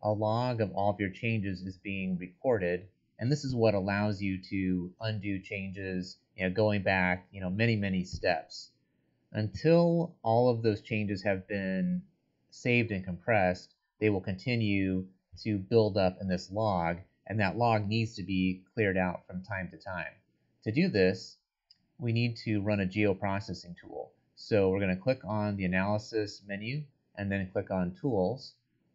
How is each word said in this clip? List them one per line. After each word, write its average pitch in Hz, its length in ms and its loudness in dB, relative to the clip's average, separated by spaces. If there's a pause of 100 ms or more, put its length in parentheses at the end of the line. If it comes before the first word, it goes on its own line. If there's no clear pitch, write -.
a 104 80 0
log 110 500 0
of 101 120 -2
all 101 180 0
of 98 100 -2
your 98 100 0
changes 98 520 -4
is 95 160 -10
being 95 400 -4
recorded, 90 680 -2 (300)
and 120 120 -2
this 147 140 -2
is 131 100 -4
what 113 200 4
allows 101 460 0
you 95 300 -4
to 92 500 -2
undo 104 400 -4
changes, 95 800 -8 (180)
you 92 80 -2
know, 92 100 0
going 104 280 4
back, 92 480 2
you 98 100 -12
know, 92 100 -4
many, 113 260 2
many 95 280 0
steps. - 680 -4 (640)
Until 170 880 2
all 120 280 4
of 117 120 0
those 107 200 2
changes 104 400 -2
have 95 260 0
been 92 540 -2 (480)
saved 120 400 2
and 92 140 -4
compressed, 92 680 0 (260)
they 107 100 4
will 98 100 0
continue 98 840 0 (360)
to 107 160 -2
build 104 380 4
up 92 240 2
in 95 80 -4
this 92 220 -2
log, 92 480 0 (280)
and 107 140 -2
that 95 160 0
log 113 300 2
needs 110 300 0
to 101 60 -8
be 92 400 0 (120)
cleared 101 220 2
out 90 300 0
from 92 160 -10
time 92 280 -8
to 85 80 -18
time. 87 340 -10 (520)
To 107 80 -2
do 143 160 2
this, 95 480 2 (640)
we 120 140 -2
need 117 260 0
to 107 240 -2
run 104 180 0
a 95 60 0
geoprocessing 98 960 -2
tool. - 320 -14 (220)
So 98 360 2
we're 98 100 2
gonna 92 160 2
click 127 280 0
on 104 320 -2
the 95 80 -2
analysis 101 840 0
menu 110 360 -6 (340)
and 101 140 -2
then 98 220 0
click 101 180 -2
on 90 300 0
tools, 113 540 0 (400)